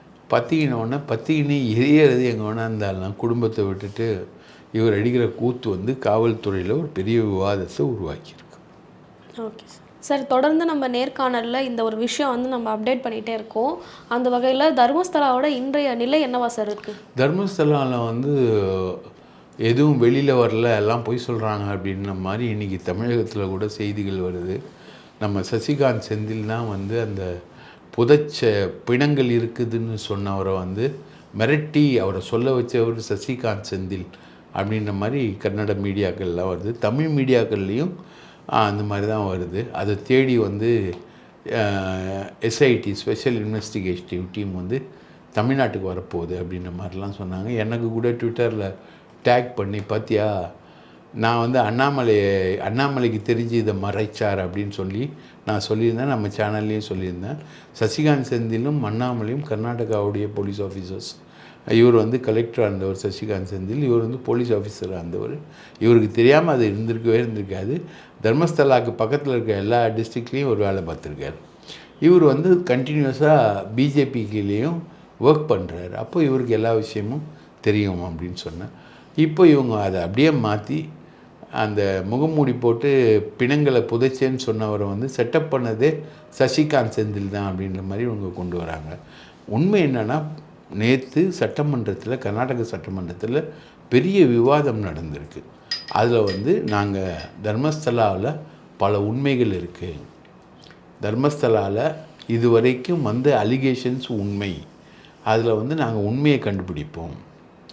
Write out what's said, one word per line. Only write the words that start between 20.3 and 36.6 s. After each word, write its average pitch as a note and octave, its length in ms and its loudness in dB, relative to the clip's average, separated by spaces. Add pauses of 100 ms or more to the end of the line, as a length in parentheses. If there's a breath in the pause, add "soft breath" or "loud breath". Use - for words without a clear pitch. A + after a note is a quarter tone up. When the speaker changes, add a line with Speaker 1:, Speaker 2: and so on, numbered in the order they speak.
Speaker 1:
எல்லாம் A2 280 0
பொய் A#2+ 240 -4
சொல்றாங்க G#2+ 440 -2
அப்படின்ற F#2+ 480 -4
மாதிரி G#2 300 -2
இன்னைக்கு G2+ 440 -4
தமிழகத்துல A2 540 -2
கூட F#2+ 200 -4
செய்திகள் G2+ 500 -4
வருது. F2+ 420 -4 (600 loud breath)
நம்ம G2+ 200 -2
சசிகாந்த் A#2+ 720 0
செந்தில் G#2+ 360 -4
தான் A2+ 240 -4
வந்து G2+ 320 -4
அந்த G2 340 -6 (640 loud breath)
புதைச்ச A#2+ 720 4 (160)
பிணங்கள் C3+ 420 2
இருக்குதுன்னு A#2 720 -2 (120)
சொன்னவரை G2 480 -2
வந்து G2+ 380 -4 (420 loud breath)
மிரட்டி D3 600 2
அவரை F#2+ 240 0
சொல்ல B2 380 0
வச்சவர் A#2 400 0 (100)
சசிகாந்த் A2 600 -4
செந்தில் F#2 360 -6 (500 loud breath)
அப்படின்ற G#2 380 -2
மாதிரி G#2+ 500 -2
கன்னட G#2 400 -2
மீடியாக்கள்லாம் F#2 760 -2
வருது. G#2+ 200 -6